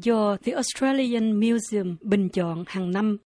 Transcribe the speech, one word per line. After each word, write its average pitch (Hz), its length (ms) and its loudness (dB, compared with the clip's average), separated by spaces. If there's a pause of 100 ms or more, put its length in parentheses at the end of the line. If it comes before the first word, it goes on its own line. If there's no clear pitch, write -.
do 214 340 2
The 233 160 -4
Australian 247 880 0
Museum 214 600 0
bình 202 280 2
chọn 170 380 -2
hàng 185 240 -4
năm 202 260 0 (120)